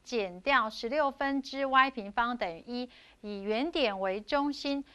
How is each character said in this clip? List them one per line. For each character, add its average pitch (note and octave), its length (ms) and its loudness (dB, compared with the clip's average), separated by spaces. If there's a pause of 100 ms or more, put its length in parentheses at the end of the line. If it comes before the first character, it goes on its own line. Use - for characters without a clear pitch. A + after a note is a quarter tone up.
减 F#3 360 -2
掉 A#3+ 300 4
十 A3+ 180 -4
六 C#4 220 2
分 C4+ 320 -2
之 C4+ 240 -4
Y C4 240 6
平 G#3 200 -8
方 A#3+ 260 0
等 F3 200 -4
于 D#3+ 100 -14
一， B3 240 -6 (300)
以 G#3 220 -8
原 A3 280 0
点 A#3 280 0
为 F#3+ 220 0
中 C#4+ 320 0
心， C#4 320 -4 (100)